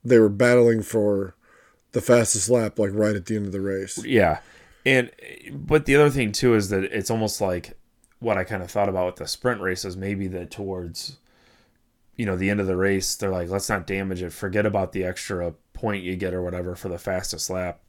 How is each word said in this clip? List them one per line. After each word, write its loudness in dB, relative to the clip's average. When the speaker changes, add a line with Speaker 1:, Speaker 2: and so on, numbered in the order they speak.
Speaker 1:
they 8
were 8
battling 4
for 0
the -2
fastest 4
lap, 2
like, 0
right 2
at -8
the -2
end -4
of -6
the -6
race? -6
Speaker 2:
Yeah. 4
And, 4
but 2
the 4
other 8
thing, 0
too, 4
is 2
that 0
it's -6
almost -2
like -4
what -2
I -2
kinda -6
thought 0
about 0
with -6
the -10
sprint -2
races, -4
maybe -4
that -10
towards, -10
you -4
know, -2
the 0
end 0
of 0
the 0
race, 0
they're -4
like, -4
"Let's -4
not -4
damage -4
it. -8
Forget -2
about 0
the -4
extra -6
point -4
you -4
get -4
or -4
whatever -6
for -10
the -6
fastest -6
lap. -6